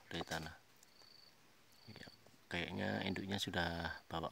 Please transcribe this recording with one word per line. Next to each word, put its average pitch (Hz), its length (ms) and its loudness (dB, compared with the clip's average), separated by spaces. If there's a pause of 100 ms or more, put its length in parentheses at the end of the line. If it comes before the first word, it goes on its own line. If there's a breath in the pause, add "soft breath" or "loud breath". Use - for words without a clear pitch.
dari 170 160 -2
tanah. - 320 -4 (1400)
Ya, - 160 -12 (400)
kayaknya 101 600 2
induknya 98 320 2
sudah 87 480 2 (240)
bawa 165 200 0